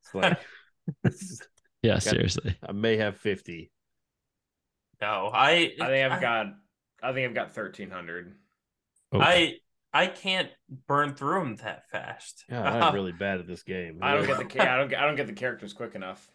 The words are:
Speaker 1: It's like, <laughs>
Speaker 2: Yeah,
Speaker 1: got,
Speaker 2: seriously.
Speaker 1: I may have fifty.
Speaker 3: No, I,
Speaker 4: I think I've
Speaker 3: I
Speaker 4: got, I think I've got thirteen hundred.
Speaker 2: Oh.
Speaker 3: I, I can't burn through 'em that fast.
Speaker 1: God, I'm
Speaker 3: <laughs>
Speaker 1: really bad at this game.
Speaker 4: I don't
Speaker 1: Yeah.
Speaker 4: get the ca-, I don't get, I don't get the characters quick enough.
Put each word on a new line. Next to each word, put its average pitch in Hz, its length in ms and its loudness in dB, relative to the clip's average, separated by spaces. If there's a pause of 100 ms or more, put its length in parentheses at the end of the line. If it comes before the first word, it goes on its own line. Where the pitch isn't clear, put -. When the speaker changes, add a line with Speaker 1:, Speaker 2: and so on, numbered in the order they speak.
Speaker 1:
It's - 100 -20
like, 160 260 2 (640)
<laughs> - 100 4 (680)
Speaker 2:
Yeah, 110 140 6
Speaker 1:
got, 95 80 2
Speaker 2:
seriously. - 540 0 (100)
Speaker 1:
I - 60 -8
may 110 240 2
have 104 200 0
fifty. 95 540 -6 (1300)
Speaker 3:
No, 104 320 -2
I, 156 480 6
Speaker 4:
I 120 60 0
think 135 240 4
I've - 20 -
Speaker 3:
I - 80 -2
Speaker 4:
got, 117 240 0 (560)
I 127 120 -4
think 127 140 -2
I've 113 80 -6
got 117 180 -4
thirteen 98 360 -10
hundred. 87 440 -12 (760)
Speaker 2:
Oh. - 80 2
Speaker 3:
I, 165 360 4 (360)
I 165 160 4
can't 185 420 -2 (380)
burn 143 280 2
through 160 260 0
'em 123 160 -4
that - 320 -12
fast. - 600 -10
Speaker 1:
God, 120 160 -4
I'm 208 280 4
Speaker 3:
<laughs> - 0 -
Speaker 1:
really 95 180 -2
bad 95 280 -2
at 87 80 -12
this 90 160 -12
game. 87 380 -8
Speaker 4:
I 139 120 2
don't 147 80 4
Speaker 1:
Yeah. 131 60 0
Speaker 4:
get 135 100 2
the - 80 -4
ca-, - 280 2
I 127 40 2
don't 139 120 2
get, 135 120 -2
I 143 40 4
don't 147 120 2
get 143 100 -2
the 107 60 -10
characters 107 400 -8
quick - 220 -10
enough. 95 400 -10